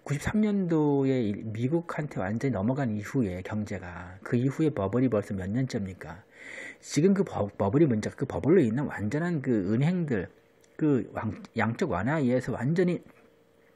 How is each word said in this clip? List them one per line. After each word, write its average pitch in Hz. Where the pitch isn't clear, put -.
구십삼 143
년도에 151
일-, 104
미국한테 139
완전히 117
넘어간 117
이후에 101
경제가, 92
그 -
이후에 135
버블이 117
벌써 104
몇 95
년째입니까? 101
지금 180
그 196
버-, 101
버블이 110
문제가 107
그 -
버블로 156
있는 127
완전한 147
그 110
은행들, 143
그 143
왕-, 107
양적 117
완화에 120
의해서 123
완전히 165